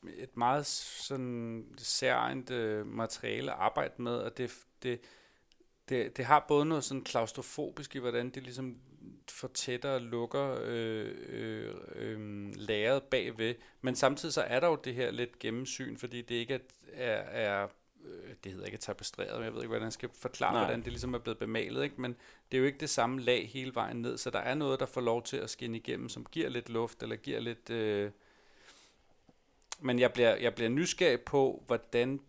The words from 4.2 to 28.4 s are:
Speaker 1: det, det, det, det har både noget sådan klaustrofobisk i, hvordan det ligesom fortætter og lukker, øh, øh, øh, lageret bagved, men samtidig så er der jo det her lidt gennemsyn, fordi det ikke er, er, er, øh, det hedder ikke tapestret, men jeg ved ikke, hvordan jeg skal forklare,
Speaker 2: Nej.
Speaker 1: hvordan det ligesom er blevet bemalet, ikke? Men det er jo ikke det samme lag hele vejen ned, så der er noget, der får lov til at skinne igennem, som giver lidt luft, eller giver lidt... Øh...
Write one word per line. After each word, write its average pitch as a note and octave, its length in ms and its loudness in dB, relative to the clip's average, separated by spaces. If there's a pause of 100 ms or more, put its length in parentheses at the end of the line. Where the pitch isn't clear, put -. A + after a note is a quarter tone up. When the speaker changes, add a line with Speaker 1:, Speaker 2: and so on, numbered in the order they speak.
Speaker 1:
det, B2 140 -2 (320)
det, A#2+ 160 -2 (920)
det, B2 280 0
det B2+ 80 -2
har C#3+ 220 8
både D3 180 6
noget D#3 180 2
sådan C3+ 200 -4
klaustrofobisk C3+ 920 -2
i, C#3 40 -6
hvordan A#2+ 300 0
det C3 140 -10
ligesom B2+ 340 -8 (540)
fortætter B2+ 580 -4
og C3 120 2
lukker, A#2+ 640 0
øh, A2 520 -2 (140)
øh, A2 440 -4 (220)
øh, G#2+ 600 -6
lageret G#2+ 480 2
bagved, A2+ 520 0 (260)
men B2+ 140 0
samtidig C#3 380 4
så D3 80 2
er B2 180 2
der E3+ 80 6
jo D#3+ 80 6
det C3 200 -4
her B2 160 0
lidt A#2+ 280 -4
gennemsyn, A#2 580 -4
fordi A#2+ 240 -8
det A#2+ 140 -4
ikke A#2+ 180 -2
er, B2 60 -2 (340)
er, A2 280 0 (400)
er, G2+ 60 0 (380)
øh, - 280 -14 (100)
det F#2+ 80 -8
hedder F#2 140 -8
ikke G2+ 120 -8
tapestret, - 580 -6
men A#2 80 -4
jeg A2 100 -6
ved A#2 80 -6
ikke, A#2+ 60 -6
hvordan A2+ 160 -2
jeg A2+ 100 -4
skal - 160 -8 (100)
forklare, A#2+ 340 0
Speaker 2:
Nej. A2+ 100 4
Speaker 1:
hvordan A#2+ 160 0
det A#2 80 -8
ligesom B2 260 -4
er A#2+ 60 -2
blevet A#2 180 -4
bemalet, A2+ 460 -2
ikke? C#3 180 -4
Men B2 140 -4 (360)
det B2+ 60 2
er - 20 6
jo C3 60 6
ikke C#3 140 0
det D#3 100 -2
samme B2+ 320 2
lag A#2 320 4
hele C3 220 -6
vejen A#2 260 0
ned, A#2+ 160 -2
så B2 120 -4
der G2 100 0
er B2 160 0
noget, C3+ 240 2
der C#3 60 0
får - 160 -4
lov A#2+ 220 2
til - 140 -4
at A#2 120 -4
skinne A#2 280 -6
igennem, A#2+ 320 -6
som A#2 220 -10
giver D3+ 180 0
lidt A#2+ 200 -4
luft, A2+ 340 -2
eller A2+ 120 -4
giver A#2 240 -4
lidt... A#2 300 -6
Øh... G#2 420 2 (1700)